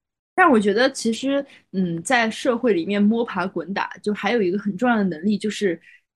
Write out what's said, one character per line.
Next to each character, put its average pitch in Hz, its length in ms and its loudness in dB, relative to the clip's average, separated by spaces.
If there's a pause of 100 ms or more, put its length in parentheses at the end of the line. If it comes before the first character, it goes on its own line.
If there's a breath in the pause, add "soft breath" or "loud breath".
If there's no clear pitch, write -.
(340)
但 359 160 6
我 233 80 6
觉 202 140 2
得 254 180 2
其 226 220 -2
实， 277 320 -2 (280 loud breath)
嗯， 170 300 -2
在 233 280 0
社 240 260 -2
会 240 160 2
里 170 140 0
面 202 160 0
摸 226 200 4
爬 190 240 -4
滚 170 280 -8
打， - 160 -4 (120)
就 208 120 -2
还 202 180 -2
有 240 80 2
一 180 100 2
个 202 80 -2
很 202 200 -4
重 247 100 0
要 233 80 2
的 208 80 0
能 165 200 -4
力， 208 120 2
就 214 140 -4
是 180 280 -2 (380 soft breath)